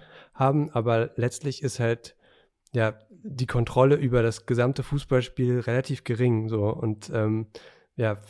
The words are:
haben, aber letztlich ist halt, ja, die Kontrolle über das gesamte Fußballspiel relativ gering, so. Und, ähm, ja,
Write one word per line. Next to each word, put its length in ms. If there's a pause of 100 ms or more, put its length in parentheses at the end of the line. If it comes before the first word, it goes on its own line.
(340)
haben, 380
aber 440
letztlich 480
ist 160
halt, 360 (580)
ja, 200 (300)
die 240
Kontrolle 480
über 260
das 260
gesamte 360
Fußballspiel 800
relativ 420
gering, 460
so. 180
Und, 460
ähm, 340 (480)
ja, 220 (120)